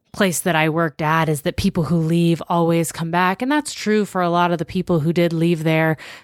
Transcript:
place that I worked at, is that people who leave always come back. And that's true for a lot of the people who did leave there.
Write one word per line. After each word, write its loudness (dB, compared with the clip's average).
place 0
that 0
I 2
worked -2
at, 2
is -2
that -4
people 0
who 0
leave 2
always 2
come -8
back. 0
And -2
that's -2
true 0
for -2
a 0
lot 2
of 0
the -4
people -2
who 0
did 2
leave 0
there. 2